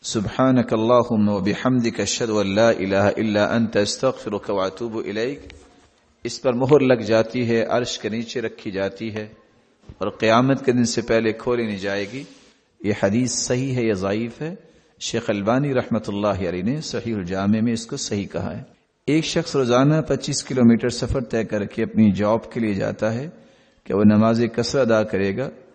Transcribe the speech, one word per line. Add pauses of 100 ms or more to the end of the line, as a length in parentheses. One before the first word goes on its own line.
سبحانک
اللہم
و
بحمدک،
اشہد
ان
لا
الہ
الا
انت،
استغفرک
و
اتوب
الیک۔ (720)
اس
پر
مہر
لگ
جاتی
ہے،
عرش
کے
نیچے
رکھی
جاتی
ہے (680)
اور
قیامت
کے
دن
سے
پہلے
کھولی
نہیں
جائے
گی۔ (600)
یہ (100)
حدیث
صحیح
ہے
یا
ضعیف
ہے؟ (440)
شیخ
البانی
رحمۃ
اللہ
علیہ
نے
صحیح
الجامع
میں
اس
کو
صحیح
کہا
ہے۔ (440)
ایک
شخص
روزانہ (120)
پچیس
کلومیٹر
سفر
طے
کر
کے
اپنی
جاب
کے
لیے
جاتا
ہے، (540)
کیا
وہ
نماز (120)
قصر
ادا
کرے
گا؟ (260)